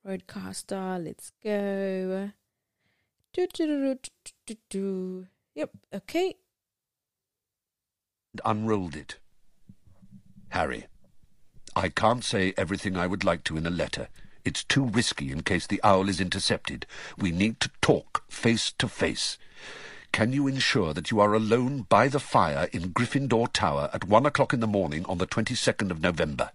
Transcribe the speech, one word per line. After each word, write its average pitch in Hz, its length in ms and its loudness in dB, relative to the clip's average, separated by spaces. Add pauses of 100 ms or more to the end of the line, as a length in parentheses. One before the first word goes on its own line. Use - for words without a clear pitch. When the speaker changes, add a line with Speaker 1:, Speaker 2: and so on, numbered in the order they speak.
Speaker 1:
Roadcaster, 185 960 -8
let's - 280 -12 (120)
go. 196 840 -2 (1040)
Do, 359 200 0
do, 320 120 -2
do, 277 300 0
do, - 140 -16 (140)
do, - 80 -18 (140)
do, 220 100 -12 (140)
do. 185 580 -6 (280)
Yep, 294 160 -6 (240)
okay. 349 400 -2 (2000)
Speaker 2:
Unrolled 107 520 0
it. - 220 -12 (1300)
Harry, 67 360 -2 (920)
I 90 140 0
can't 113 340 2
say 95 340 0
everything 92 400 -2
I 87 100 0
would 95 160 -2
like 87 220 2
to 80 120 -4
in 80 80 -2
a 85 60 0
letter. - 380 -4 (340)
It's - 200 -4
too 139 220 2
risky 107 460 0
in 76 100 -4
case 90 240 0
the 101 180 -2
owl 98 260 6
is 92 120 0
intercepted. - 640 -2 (320)
We 87 140 0
need 101 300 2
to - 100 -4 (100)
talk - 480 0
face - 440 0
to - 140 -2
face. - 500 -4 (720)
Can 117 220 2
you 139 140 2
ensure 123 460 2
that 85 180 -4
you 110 80 4
are 104 140 8
alone 120 560 2
by 113 180 8
the 139 120 0
fire 85 520 2
in 87 220 -4
Gryffindor 123 580 2
Tower 73 420 0
at - 140 -6
one 110 180 6
o'clock 143 280 2
in 123 60 0
the 117 80 0
morning 90 400 0
on 92 100 -2
the 90 80 0
twenty-second 110 680 0
of 82 100 -4
November? 78 540 0